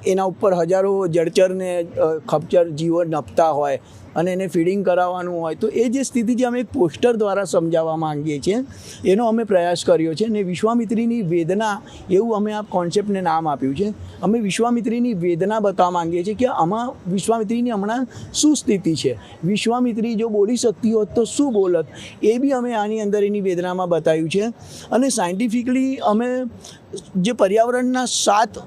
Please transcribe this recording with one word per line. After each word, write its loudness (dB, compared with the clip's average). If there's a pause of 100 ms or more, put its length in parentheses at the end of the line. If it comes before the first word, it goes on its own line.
એના 2
ઉપર 2
હજારો 2
જળચરને, 2
અ, 0
ખપચર 2
જીવો 0
નપતા 0
હોય 0 (360)
અને 0
એને -2
ફીડિંગ 0
કરાવવાનું 0
હોય, -4
તો -2
એ 0
જે 0
સ્થિતિ 0
જે 0
અમે -2
એક -4
પોસ્ટર 0
દ્વારા 0
સમજાવવા 0
માંગીએ -4
છીએ, 0 (500)
એનો 4
અમે 2
પ્રયાસ 2
કર્યો 4
છે. 0
અને -2
વિશ્વામિત્રીની 0
વેદના 0 (280)
એવું 2
અમે 0
આ -6
કોન્સેપ્ટને -2
નામ 0
આપ્યું -2
છે. -2 (280)
અમે 2
વિશ્વામિત્રીની 0
વેદના 0
બતાવવા 2
માંગીએ -2
છીએ -2
કે 0
આમાં -2
વિશ્વામિત્રીની 0
હમણાં -2 (280)
શું 4
સ્થિતિ 0
છે, -2 (260)
વિશ્વામિત્રી 0
જો -2
બોલી 2
શકતી 0
હોત 0
તો 2
શું 0
બોલત, 2 (360)
એ 4
બી 2
અમે 0
આની -2
અંદર 0
એની 0
વેદનામાં -2
બતાવ્યું 2
છે. 0 (500)
અને 2
સાયન્ટિફિકલી 0
અમે 0 (920)
જે 2
પર્યાવરણના 2
સાત 2 (180)